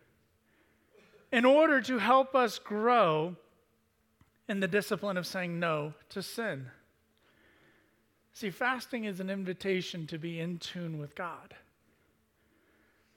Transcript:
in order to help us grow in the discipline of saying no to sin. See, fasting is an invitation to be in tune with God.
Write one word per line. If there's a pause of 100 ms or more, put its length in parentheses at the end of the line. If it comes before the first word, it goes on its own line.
(1300)
in
order
to
help
us
grow (1120)
in
the
discipline
of
saying
no (140)
to
sin. (1700)
See,
fasting
is
an
invitation
to
be
in
tune
with
God. (1600)